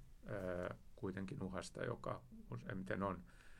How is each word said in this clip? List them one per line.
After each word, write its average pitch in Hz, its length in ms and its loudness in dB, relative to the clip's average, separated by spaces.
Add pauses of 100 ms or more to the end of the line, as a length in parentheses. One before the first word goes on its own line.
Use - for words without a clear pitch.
(260)
ää, 90 480 2 (220)
kuitenkin 95 460 0
uhasta, 92 420 0
joka - 380 2 (280)
useimmiten 98 520 2
on 95 200 4 (380)